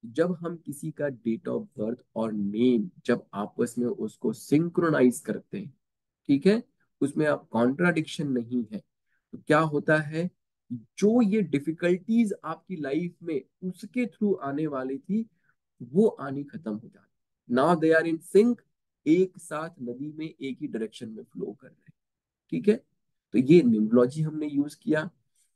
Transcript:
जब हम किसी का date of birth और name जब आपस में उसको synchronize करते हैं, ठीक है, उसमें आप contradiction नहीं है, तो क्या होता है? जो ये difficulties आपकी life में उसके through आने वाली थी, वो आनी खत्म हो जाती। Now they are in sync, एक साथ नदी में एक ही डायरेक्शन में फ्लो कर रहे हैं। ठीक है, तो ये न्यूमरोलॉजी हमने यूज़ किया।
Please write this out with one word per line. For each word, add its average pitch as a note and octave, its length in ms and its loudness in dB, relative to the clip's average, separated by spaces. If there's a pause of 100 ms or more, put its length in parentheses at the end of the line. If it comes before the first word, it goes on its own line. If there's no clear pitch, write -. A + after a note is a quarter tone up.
जब D#3+ 300 -2
हम E3+ 220 -8
किसी D3+ 340 -12
का D3 140 -8
date A#2 440 -4
of A#2 180 -4 (140)
birth A#2 220 -6 (140)
और A2+ 160 -4
name G#2 580 2 (160)
जब B2 280 0
आपस G#2 440 -6
में A#2+ 80 -2
उसको A2 460 -6
synchronize D#3 880 2
करते - 380 -8
हैं, - 160 -14 (520)
ठीक C#3+ 200 2
है, A3 160 2 (380)
उसमें D3 260 0
आप D3 220 -2
contradiction D#3 800 0
नहीं A#2+ 440 -4
है, G2+ 100 -10 (500)
तो A#2+ 60 -16
क्या D3+ 200 2
होता D#3 400 2
है? D#3 320 -4 (440)
जो A3 480 2
ये G#3 200 2
difficulties F3 920 0 (100)
आपकी E3 320 -10
life D#3 460 -4
में D#3+ 200 -6 (220)
उसके A3 420 -6
through G3+ 340 -2
आने C#3 260 -4
वाली C3+ 320 -6
थी, G#3+ 320 -4 (520)
वो D3+ 240 2
आनी C#3 380 -4
खत्म B2 320 -8
हो - 120 -14
जाती। - 640 -14
Now D#3 260 4
they D#3+ 200 4
are E3 140 -2
in - 220 0
sync, A#3+ 200 6 (500)
एक F#3 320 2
साथ D#3+ 320 -10 (120)
नदी C3 300 -8
में D#3 280 -10
एक B2+ 200 -8
ही D3 80 -8
डायरेक्शन A2 400 -8
में G#2+ 140 -14
फ्लो - 380 -10
कर - 80 -20
रहे - 140 -20
हैं। - 100 -20 (580)
ठीक G#3 180 0
है, A3 80 6 (560)
तो G#2+ 60 2
ये D3 240 8
न्यूमरोलॉजी B2 600 4
हमने D3+ 240 -4
यूज़ C#3+ 360 -2
किया। D#3 280 -2 (460)